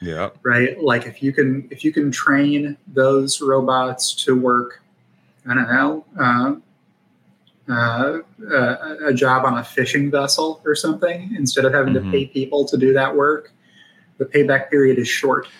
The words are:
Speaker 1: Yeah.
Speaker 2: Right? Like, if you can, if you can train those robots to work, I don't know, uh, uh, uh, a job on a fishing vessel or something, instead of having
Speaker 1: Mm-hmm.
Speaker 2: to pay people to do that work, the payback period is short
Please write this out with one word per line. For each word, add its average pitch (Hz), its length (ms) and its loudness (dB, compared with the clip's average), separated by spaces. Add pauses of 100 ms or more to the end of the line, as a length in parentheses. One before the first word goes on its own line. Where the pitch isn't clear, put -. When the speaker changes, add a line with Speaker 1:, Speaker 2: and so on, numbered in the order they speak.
Speaker 1:
Yeah. 87 300 -6 (120)
Speaker 2:
Right? 123 380 0
Like, 120 260 0
if - 160 -18
you 135 100 0
can, 135 380 0
if 135 140 -10
you 156 80 2
can 143 200 0
train 143 640 0 (120)
those 135 520 2
robots 131 720 0 (120)
to 131 140 2
work, 123 440 0 (680)
I 123 60 -2
don't 123 140 0
know, 143 360 0 (160)
uh, 123 340 0 (1160)
uh, 120 480 0 (320)
uh, 139 540 0
a 143 80 2
job 131 320 2
on 123 140 0
a 117 60 -6
fishing 139 460 -2
vessel 147 540 -2
or 151 100 2
something, 175 600 -2
instead 135 280 0
of 131 100 2
having 135 200 0
Speaker 1:
Mm-hmm. 98 160 -2
Speaker 2:
to 92 80 2
pay 135 80 -2
people 135 400 -2
to 143 100 -2
do 131 180 4
that 135 200 0
work, 147 380 0 (680)
the 135 60 -4
payback 139 460 0
period 131 280 4
is 117 100 -2
short 127 380 -2 (140)